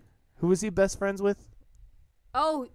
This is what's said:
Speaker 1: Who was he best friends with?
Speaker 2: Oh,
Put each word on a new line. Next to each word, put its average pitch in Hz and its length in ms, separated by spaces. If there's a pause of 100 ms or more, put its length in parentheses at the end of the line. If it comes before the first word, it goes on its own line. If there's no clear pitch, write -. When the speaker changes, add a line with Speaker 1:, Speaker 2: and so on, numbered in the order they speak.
(360)
Speaker 1:
Who 165 100
was 180 160
he 214 80
best 190 280
friends 196 220
with? 202 160 (1000)
Speaker 2:
Oh, 294 400